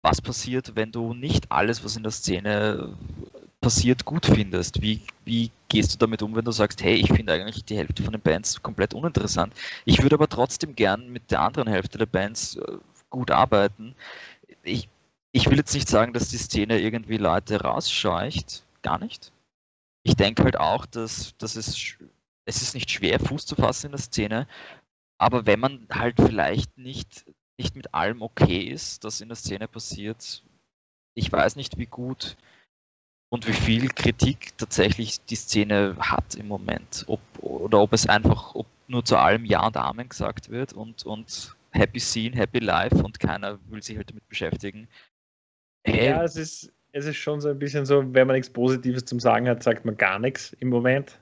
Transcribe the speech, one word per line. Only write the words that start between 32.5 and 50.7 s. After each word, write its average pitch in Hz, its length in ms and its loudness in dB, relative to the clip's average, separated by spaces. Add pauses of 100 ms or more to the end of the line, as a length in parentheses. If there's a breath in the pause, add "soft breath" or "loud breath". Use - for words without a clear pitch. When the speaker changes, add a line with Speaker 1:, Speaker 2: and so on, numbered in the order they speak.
Speaker 1:
und 120 180 -6
wie 110 60 0
viel 120 360 2
Kritik - 680 -2
tatsächlich 107 680 0
die 117 100 -6
Szene 104 640 0
hat - 360 -2
im 104 120 -12
Moment, - 600 -8
ob, 107 120 -2 (220)
oder 101 400 4
ob 107 120 6
es - 140 2
einfach, 110 480 2
ob - 120 -6 (200)
nur 123 160 -2
zu 123 140 4
allem 110 280 6
Ja 101 220 2
und 110 100 -2
Amen 107 320 -4
gesagt - 400 -8
wird 123 240 -8
und, 113 320 -14
und - 500 -12 (160)
Happy 110 280 4
Scene, 117 380 -4
Happy 117 220 0
Life 98 440 2
und - 160 -6
keiner 101 400 -4 (100)
will 107 140 -12
sich 110 140 -12
halt 104 120 -10
damit - 200 -20
beschäftigen. 98 580 -8 (960 soft breath)
Hey. 110 240 4
Speaker 2:
Ja, 156 160 4
es 151 140 -2
ist, - 340 -10 (220)
es 143 120 -6
ist 151 120 -4
schon 151 240 -4
so 147 80 0
ein 143 100 -4
bisschen 143 260 -2
so, 139 160 6 (120)
wenn 131 140 8
man 131 80 4
nichts 131 140 0
Positives 127 560 2
zum 123 140 -4
Sagen 117 300 4
hat, 120 140 2
sagt - 220 2
man 107 120 -2
gar 98 220 2
nichts 135 400 -4
im 127 100 -2
Moment. 127 520 0